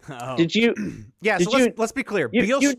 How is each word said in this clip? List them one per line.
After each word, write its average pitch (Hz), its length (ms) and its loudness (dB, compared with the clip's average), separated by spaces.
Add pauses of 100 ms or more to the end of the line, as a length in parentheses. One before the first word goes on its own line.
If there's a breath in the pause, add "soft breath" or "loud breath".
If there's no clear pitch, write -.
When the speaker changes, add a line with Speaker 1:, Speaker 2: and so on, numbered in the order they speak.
Speaker 1:
Oh. 127 280 -8
Speaker 2:
Did 165 160 0
you? 226 220 2
Speaker 3:
<clears throat> 107 460 -12
Yeah, 196 180 0
Speaker 2:
did 175 60 2
Speaker 3:
so 214 120 -2
let's, 254 80 6
Speaker 2:
you, 208 120 0
Speaker 3:
let's 220 140 -2
be 262 120 -6
clear. 165 280 -2
Speaker 2:
you, 233 120 2
Speaker 3:
Beal, 262 180 0
Speaker 2:
you, 277 180 2